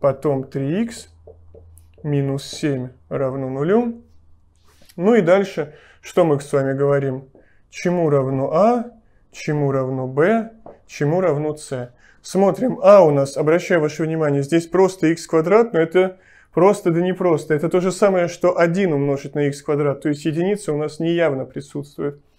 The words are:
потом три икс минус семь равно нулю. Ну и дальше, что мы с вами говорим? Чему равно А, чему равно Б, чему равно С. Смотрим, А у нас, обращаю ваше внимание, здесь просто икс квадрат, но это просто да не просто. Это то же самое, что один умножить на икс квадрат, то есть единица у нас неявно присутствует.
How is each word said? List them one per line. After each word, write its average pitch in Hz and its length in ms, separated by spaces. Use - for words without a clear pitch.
потом 135 420
три 143 400
икс - 240
минус 139 400
семь 131 460
равно 131 420
нулю. 208 540
Ну 196 180
и 220 60
дальше, 180 520
что - 240
мы 143 160
с - 100
вами 135 220
говорим? 139 560
Чему 175 400
равно 135 420
А, 226 400
чему 147 400
равно 131 360
Б, 190 440
чему 151 340
равно 151 340
С. 123 380
Смотрим, 196 600
А 196 240
у 156 60
нас, 139 260
обращаю 165 440
ваше 151 220
внимание, 156 380
здесь 165 260
просто 185 400
икс 165 200
квадрат, 196 460
но 165 60
это 185 380
просто 190 380
да 165 100
не 180 120
просто. 170 400
Это 156 160
то 185 100
же 180 120
самое, 185 360
что 175 300
один 170 360
умножить 139 420
на 147 120
икс 143 140
квадрат, 147 400
то 160 80
есть 147 160
единица 170 480
у 147 40
нас 151 220
неявно 165 460
присутствует. 143 720